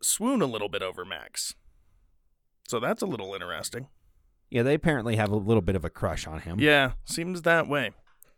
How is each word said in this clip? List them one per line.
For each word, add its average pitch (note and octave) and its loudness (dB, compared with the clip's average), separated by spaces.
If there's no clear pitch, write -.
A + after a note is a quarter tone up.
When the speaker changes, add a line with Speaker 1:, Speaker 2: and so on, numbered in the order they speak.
Speaker 1:
swoon A#3+ 0
a D3+ 2
little G#2+ -2
bit G2 -4
over F2+ -6
Max. D#2+ -8
So A#2+ -2
that's D#3+ -2
a G#3+ -2
little G#2 -4
interesting. F2+ -6
Speaker 2:
Yeah, A#2+ 4
they C#3 4
apparently A#2+ 2
have G#2+ 2
a G#2 2
little G#2+ 4
bit F#2+ 2
of E2+ -2
a E2+ -6
crush - -4
on D#2 -10
him. E2+ -8
Speaker 1:
Yeah, C#3+ 6
seems E3+ -6
that E3 4
way. C3+ 0